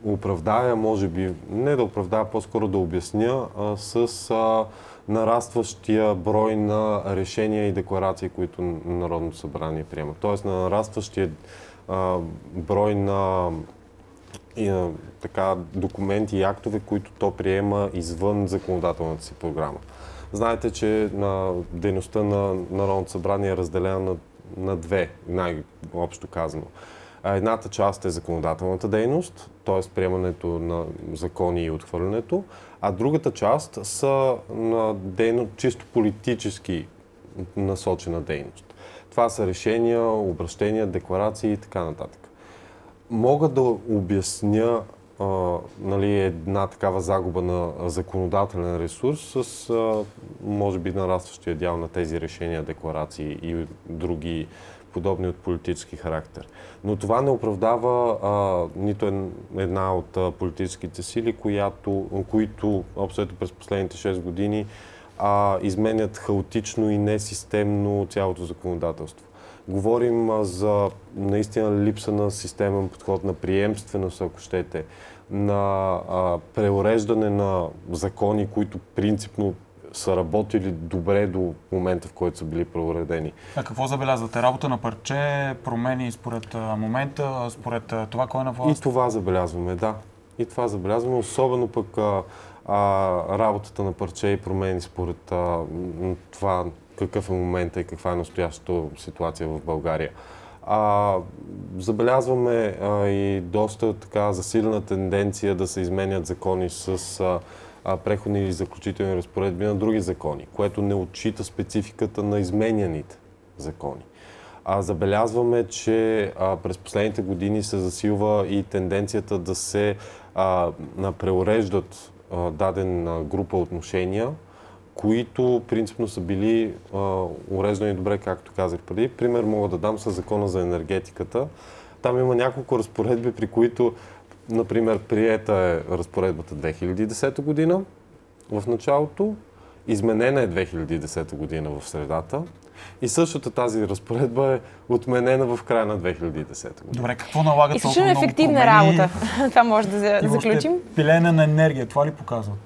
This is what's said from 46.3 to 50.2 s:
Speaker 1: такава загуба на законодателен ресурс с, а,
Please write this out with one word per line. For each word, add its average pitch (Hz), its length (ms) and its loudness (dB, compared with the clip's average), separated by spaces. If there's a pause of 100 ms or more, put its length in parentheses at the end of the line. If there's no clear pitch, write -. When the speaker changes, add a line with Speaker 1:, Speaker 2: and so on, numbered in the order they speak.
Speaker 1:
такава 95 340 0
загуба 92 400 0
на 90 280 0 (100)
законодателен 90 1000 -2
ресурс 123 420 -2 (160)
с, - 340 -6
а, 113 340 0 (400)